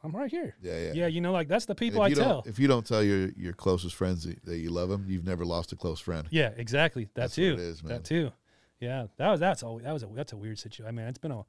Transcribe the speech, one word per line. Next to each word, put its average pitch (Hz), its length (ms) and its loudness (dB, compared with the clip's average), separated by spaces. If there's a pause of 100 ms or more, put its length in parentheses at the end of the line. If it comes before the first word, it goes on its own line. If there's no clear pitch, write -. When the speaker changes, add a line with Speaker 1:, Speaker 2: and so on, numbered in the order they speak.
Speaker 1:
I'm 156 80 -6
right 233 180 -4
here. 330 320 -4
Speaker 2:
Yeah, - 160 -4
yeah. 85 160 -2
Speaker 1:
Yeah, 170 140 2
you 165 140 0
know, 175 100 2
like, 170 160 2
that's 160 180 2
the - 60 -4
Speaker 2:
And - 80 -4
Speaker 1:
people 226 220 2
Speaker 2:
if 202 40 8
Speaker 1:
I - 40 8
Speaker 2:
you 147 60 6
don't, - 100 6
Speaker 1:
tell. 160 200 2
Speaker 2:
if 110 140 -6
you 139 80 8
don't 120 180 6
tell 110 160 4
your, 98 360 6
your 90 160 -6
closest 90 420 2
friends 92 300 0
that, 85 180 -8
that 85 140 -6
you 82 120 -2
love 87 220 0
'em, 98 160 -2
you've 92 180 -2
never 87 200 -2
lost 85 260 -2
a - 60 -10
close 82 240 -4
friend. 80 280 -4
Speaker 1:
Yeah, 151 280 2
exactly. 120 480 0
That - 100 -16
Speaker 2:
That's 120 200 -2
Speaker 1:
too. 175 180 4
Speaker 2:
what 110 80 -2
it - 20 -4
is, 82 200 -6
man. 78 100 -6
Speaker 1:
That 80 100 -8
too. 156 280 0 (500)
Yeah, 120 340 -6
that 160 160 2
was, 170 80 2
that's 175 240 0
all, 113 160 -8
that 127 140 -6
was 139 100 -4
a, 104 40 -10
that's 117 260 -8
a 110 40 -10
weird 107 220 -8
situation. 110 280 -12
I 113 40 -6
mean, 117 160 -6
it's 123 120 -8
been 156 120 -6
a, 110 180 -8